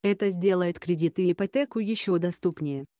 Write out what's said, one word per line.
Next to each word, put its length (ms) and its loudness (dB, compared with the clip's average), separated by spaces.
Это 280 2
сделает 500 2
кредиты 420 0
и 100 4
ипотеку 460 -2
еще 400 0
доступнее, 680 -4